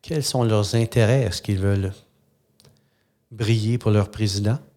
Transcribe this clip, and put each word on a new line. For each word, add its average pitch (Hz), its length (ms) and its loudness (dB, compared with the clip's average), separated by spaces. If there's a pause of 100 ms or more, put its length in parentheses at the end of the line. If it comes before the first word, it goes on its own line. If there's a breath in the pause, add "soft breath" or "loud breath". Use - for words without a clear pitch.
Quels 156 200 -4
sont 123 220 0
leurs 110 300 0
intérêts ? 117 480 2
Est-ce 107 200 -4
qu'ils 101 160 -2
veulent 98 340 0 (1400 soft breath)
briller 113 460 0
pour 113 120 0
leur 104 200 2
président ? 104 480 -2 (180)